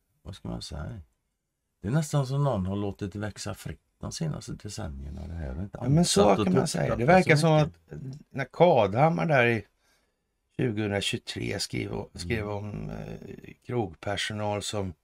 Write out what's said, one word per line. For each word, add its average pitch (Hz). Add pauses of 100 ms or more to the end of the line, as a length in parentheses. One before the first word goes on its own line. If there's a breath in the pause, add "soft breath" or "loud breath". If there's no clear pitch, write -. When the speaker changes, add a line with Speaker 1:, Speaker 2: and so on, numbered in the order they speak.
(220)
Speaker 1:
vad 90
ska -
man -
säga? 82 (840)
Det 90
är 107
nästan 147
som 139
någon 110
har 95
låtit 101
det 104
växa 101
fritt - (200)
de -
senaste -
decennierna, 76
det 82
här. 76
Inte 101
Speaker 2:
Ja, 123
men 160
så -
Speaker 1:
ansatt 202
och 208
Speaker 2:
kan 185
man -
Speaker 1:
tuktat 170
Speaker 2:
säga. 135
Det 110
Speaker 1:
det 120
Speaker 2:
verkar 175
Speaker 1:
så 143
Speaker 2:
som 160
Speaker 1:
mycket. -
Speaker 2:
att 151 (300)
när 139
Kadhammar 156
där 139
i 117 (920)
tjugohundratjugotre 107
skrev, 110 (240)
skrev 104
Speaker 1:
Mm. 104
Speaker 2:
om, 101
eh, - (120)
krogpersonal 104
som 98 (100)